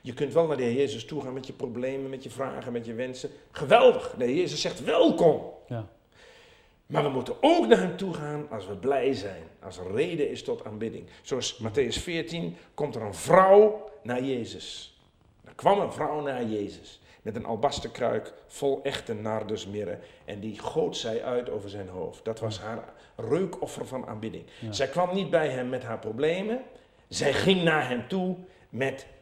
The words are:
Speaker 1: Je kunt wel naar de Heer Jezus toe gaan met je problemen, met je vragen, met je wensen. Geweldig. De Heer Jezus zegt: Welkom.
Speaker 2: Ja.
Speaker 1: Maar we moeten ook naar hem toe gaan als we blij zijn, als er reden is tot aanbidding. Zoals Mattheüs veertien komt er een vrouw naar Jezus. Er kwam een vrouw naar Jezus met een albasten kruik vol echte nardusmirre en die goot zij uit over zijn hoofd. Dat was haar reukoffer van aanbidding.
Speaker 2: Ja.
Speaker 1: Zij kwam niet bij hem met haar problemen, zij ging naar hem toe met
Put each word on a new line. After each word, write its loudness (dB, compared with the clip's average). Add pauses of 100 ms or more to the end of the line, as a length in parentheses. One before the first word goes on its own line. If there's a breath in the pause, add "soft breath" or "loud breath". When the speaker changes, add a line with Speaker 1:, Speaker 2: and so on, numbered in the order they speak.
Speaker 1:
Je -10
kunt -4
wel 4
naar -2
de 0
Heer 0
Jezus -2
toe -8
gaan -8
met -8
je -14
problemen, -6
met -10
je -14
vragen, -8
met -4
je -8
wensen. -6 (220 loud breath)
Geweldig. 6
De 0
Heer 2
Jezus -2
zegt: -4
Welkom. 6 (260)
Speaker 2:
Ja. -8 (960 loud breath)
Speaker 1:
Maar 0
we 0
moeten -4
ook 6
naar 10
hem -2
toe -4
gaan -6
als -8
we -6
blij 2
zijn, -8 (200)
als -14
er -10
reden 0
is -8
tot -6
aanbidding. -8 (140 loud breath)
Zoals -6
Mattheüs 0
veertien -6 (180 loud breath)
komt -6
er -6
een -6
vrouw 8 (140)
naar -2
Jezus. -6 (460)
Er -20
kwam 4
een -2
vrouw -4
naar -4
Jezus -6 (200 soft breath)
met -8
een -8
albasten -2
kruik -2 (140)
vol -2
echte -6
nardusmirre -6 (260 loud breath)
en -10
die -10
goot -2
zij -4
uit -4
over -6
zijn -10
hoofd. -10
Dat -6
was -6
haar -8 (320 loud breath)
reukoffer -4
van -8
aanbidding. -8 (160 loud breath)
Speaker 2:
Ja. -8
Speaker 1:
Zij 0
kwam 0
niet -2
bij 2
hem -4
met -4
haar -8
problemen, -2 (460 loud breath)
zij 0
ging 4
naar 4
hem -4
toe -2 (340 loud breath)
met -4 (160)